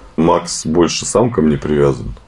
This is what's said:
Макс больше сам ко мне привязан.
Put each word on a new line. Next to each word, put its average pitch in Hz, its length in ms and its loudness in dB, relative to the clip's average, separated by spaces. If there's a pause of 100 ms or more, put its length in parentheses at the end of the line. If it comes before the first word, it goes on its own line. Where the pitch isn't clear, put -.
(180)
Макс 85 500 0
больше 78 400 0
сам 117 240 2
ко 117 100 -2
мне 76 160 2
привязан. 69 560 0 (140)